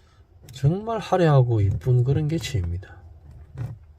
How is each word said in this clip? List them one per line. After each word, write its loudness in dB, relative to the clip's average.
정말 -2
화려하고 4
이쁜 2
그런 0
개체입니다. -6